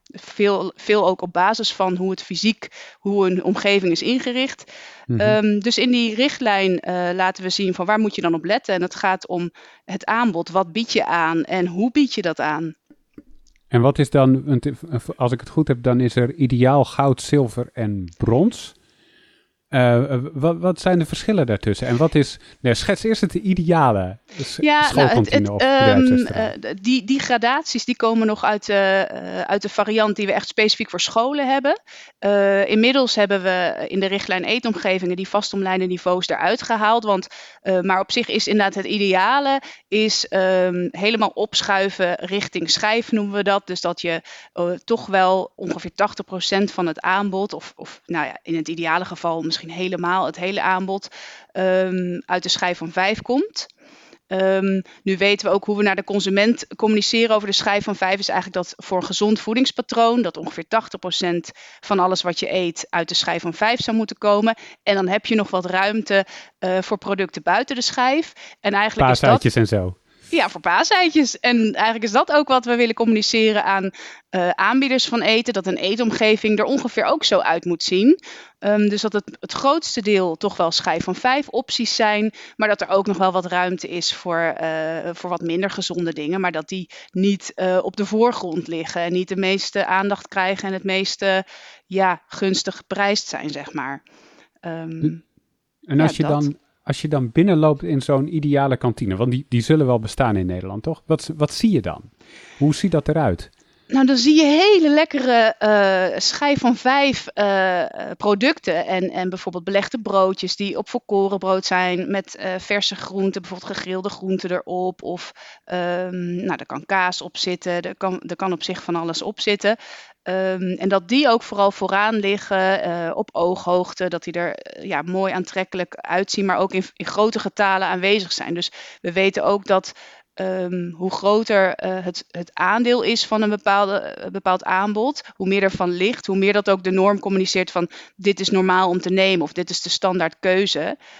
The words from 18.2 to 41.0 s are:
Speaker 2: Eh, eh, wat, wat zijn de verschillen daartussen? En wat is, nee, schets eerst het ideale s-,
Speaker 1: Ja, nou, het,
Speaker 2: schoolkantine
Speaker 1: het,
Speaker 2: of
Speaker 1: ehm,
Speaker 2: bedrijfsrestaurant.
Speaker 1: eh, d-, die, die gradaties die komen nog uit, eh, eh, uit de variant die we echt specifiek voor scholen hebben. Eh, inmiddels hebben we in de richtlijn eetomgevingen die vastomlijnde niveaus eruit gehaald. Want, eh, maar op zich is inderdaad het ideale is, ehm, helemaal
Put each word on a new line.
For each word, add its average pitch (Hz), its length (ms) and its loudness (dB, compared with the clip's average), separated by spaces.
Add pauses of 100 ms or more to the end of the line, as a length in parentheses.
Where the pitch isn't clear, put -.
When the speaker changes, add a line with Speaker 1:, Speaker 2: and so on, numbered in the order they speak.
Speaker 2:
Eh, 127 440 4
eh, 127 80 0 (120)
wat, 160 260 2
wat 180 220 0
zijn 185 180 4
de 156 80 2
verschillen 185 400 0
daartussen? 107 400 0
En 120 100 2
wat 156 180 4
is, 143 240 2 (220)
nee, 120 140 2
schets - 280 -2
eerst 220 180 0
het 190 140 0
ideale 160 840 2 (240)
s-, - 180 -10
Speaker 1:
Ja, 302 120 4
nou, 294 100 6
het, - 80 4
Speaker 2:
schoolkantine - 520 4
Speaker 1:
het, - 80 0
Speaker 2:
of 202 120 0
Speaker 1:
ehm, 269 160 4 (220)
Speaker 2:
bedrijfsrestaurant. 254 640 2
Speaker 1:
eh, - 80 -6
d-, 190 120 -10
die, 240 200 2
die 269 160 0
gradaties 247 640 0
die 247 120 -2
komen 226 300 2
nog 214 180 -2
uit, 208 240 0
eh, 196 320 4
eh, - 460 -6
uit 202 160 0
de 208 60 -4
variant 214 480 0
die 208 100 -4
we 190 60 0
echt - 160 -2
specifiek 214 420 0
voor 175 100 -6
scholen 262 480 0
hebben. 277 320 0 (380)
Eh, 196 500 2
inmiddels 247 460 2
hebben 202 280 2
we 185 460 -2
in 196 120 -2
de 196 60 0
richtlijn 190 380 -4
eetomgevingen 190 720 -2
die 190 120 -6
vastomlijnde 190 580 -2
niveaus 180 420 -2
eruit 196 340 -2
gehaald. 220 420 0
Want, 196 220 -2 (360)
eh, 185 180 0
maar 190 200 0
op - 120 -6
zich 240 160 0
is - 180 -2
inderdaad 196 280 2
het 196 120 -6
ideale 214 720 2 (280)
is, 208 400 0
ehm, 185 600 2
helemaal 208 440 -2